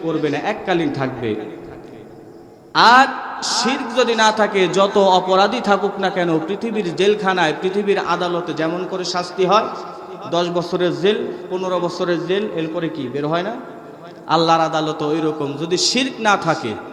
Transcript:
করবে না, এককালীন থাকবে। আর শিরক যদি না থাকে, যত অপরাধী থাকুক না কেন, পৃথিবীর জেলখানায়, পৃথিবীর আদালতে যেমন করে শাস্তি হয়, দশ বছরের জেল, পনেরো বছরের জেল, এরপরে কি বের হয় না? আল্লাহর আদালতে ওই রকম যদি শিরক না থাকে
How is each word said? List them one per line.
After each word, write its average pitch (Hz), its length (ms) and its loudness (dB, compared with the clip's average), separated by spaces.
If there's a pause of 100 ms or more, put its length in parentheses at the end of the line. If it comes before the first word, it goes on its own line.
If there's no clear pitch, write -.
করবে 156 260 0
না, 139 80 0
এককালীন 170 560 0
থাকবে। 123 420 -2 (1400)
আর 240 340 8 (360)
শিরক 247 540 -2
যদি 233 180 2
না 220 160 4
থাকে, 202 360 2
যত 196 300 2
অপরাধী 190 640 4
থাকুক 196 380 0
না 190 100 0
কেন, 175 300 0
পৃথিবীর 196 560 -4
জেলখানায়, 185 640 2
পৃথিবীর 190 380 0
আদালতে 175 540 -2
যেমন 165 360 -2
করে 180 140 -4
শাস্তি 180 420 -2
হয়, 202 180 4 (680)
দশ 175 220 2
বছরের 170 480 0
জেল, 208 260 2 (220)
পনেরো 185 300 -2
বছরের 175 480 -2
জেল, 202 280 0
এরপরে 160 340 -4
কি 151 120 -8
বের 135 260 -4
হয় 170 160 0
না? 220 120 -6 (720)
আল্লাহর 165 340 4
আদালতে 156 440 -2
ওই 156 160 0
রকম 151 320 -2
যদি 165 240 -2
শিরক 254 440 0
না 208 160 4
থাকে 143 360 -2 (200)